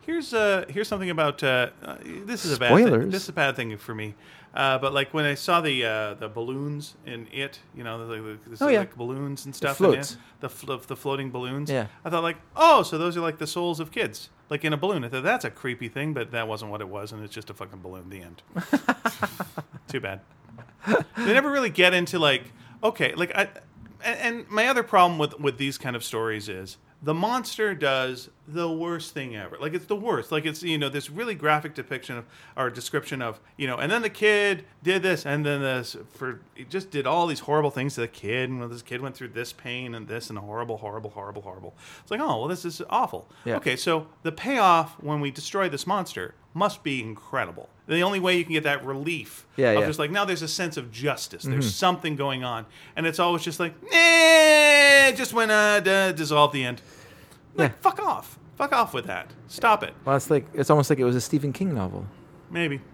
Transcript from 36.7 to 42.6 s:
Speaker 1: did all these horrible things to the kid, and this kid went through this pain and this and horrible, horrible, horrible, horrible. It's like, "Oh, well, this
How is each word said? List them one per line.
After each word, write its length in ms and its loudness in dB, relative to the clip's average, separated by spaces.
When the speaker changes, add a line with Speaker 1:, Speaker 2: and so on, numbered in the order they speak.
Speaker 1:
did 160 -2
all 200 2
these 140 -4
horrible 300 2
things 240 -4
to 60 -4
the 60 -2
kid, 420 -4
and 220 -8
this 100 -14
kid 200 -10
went 140 -10
through 140 -14
this 240 -10
pain 420 -10
and 120 -12
this 220 -10
and 100 -10
horrible, 380 -8
horrible, 340 -10
horrible, 300 -12
horrible. 340 -16
It's 100 -12
like, 100 -4
"Oh, 180 -2
well, 80 -4
this 180 -6